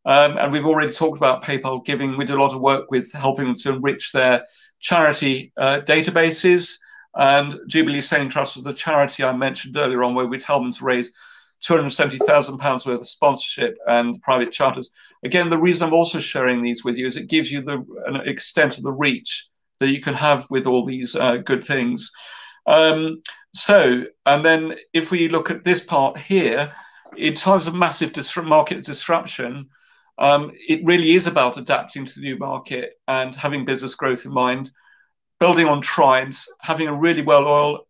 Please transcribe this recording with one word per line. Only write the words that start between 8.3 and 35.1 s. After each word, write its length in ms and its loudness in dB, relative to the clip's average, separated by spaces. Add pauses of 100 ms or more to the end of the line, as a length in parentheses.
was 80 -12
the 100 -8
charity 520 0
I 80 0
mentioned 420 -6
earlier 300 0
on, 100 -2
where 100 0
we'd 180 -8
helped 200 0
them 80 -6
to 140 -12
raise 260 -2 (480)
two 160 2
hundred 140 2
seventy 300 -2
thousand 400 2
pounds 260 -2
worth 160 -4
of 80 -14
sponsorship 760 -2
and 360 0
private 320 0
charters. 380 -2 (320)
Again, 260 0
the 80 2
reason 300 2
I'm 60 0
also 260 2
sharing 420 -2
these 240 -4
with 100 -2
you 120 -4
is 100 -8
it 100 -10
gives 240 0
you 100 -6
the, 220 -6 (220)
an 100 -4 (120)
extent 500 0
of 80 -12
the 80 -6
reach 560 -4 (300)
that 100 2
you 120 -2
can 120 -4
have 360 0
with 180 -2
all 180 2
these, 320 -6
uh, 200 0
good 280 -4
things. 460 -4 (540)
Um, 560 4 (320)
so, 520 4 (200)
and 200 4
then 300 2 (180)
if 180 -2
we 160 2
look 240 -2
at 140 -10
this 160 2
part 360 -2
here, 540 -2 (460)
in 160 -2
times 340 2
of 80 -6
massive 380 -2
disru-, 320 -8
market 400 2
disruption, 840 -6 (500)
um, 320 2 (160)
it 160 0
really 280 4
is 160 4
about 300 2
adapting 480 -4
to 100 -16
the 60 -18
new 160 -8
market 560 -10 (140)
and 280 -4
having 300 -6
business 280 -6
growth 320 -4
in 80 -12
mind, 380 -2 (680)